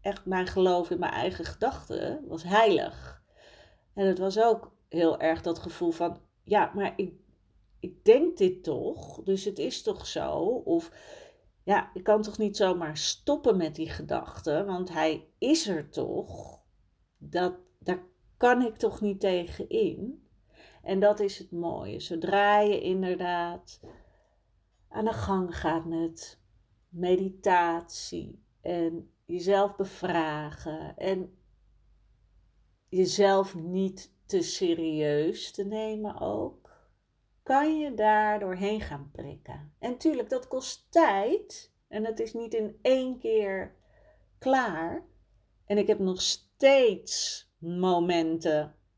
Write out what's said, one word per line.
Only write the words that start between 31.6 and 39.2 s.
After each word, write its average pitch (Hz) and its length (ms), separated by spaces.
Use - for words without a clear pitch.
jezelf 196 640
niet 185 600
te 185 160
serieus 160 1120
te 202 120
nemen 214 560
ook, - 680
kan 302 360
je 294 160
daar 214 460
doorheen 196 400
gaan 143 320
prikken. 147 680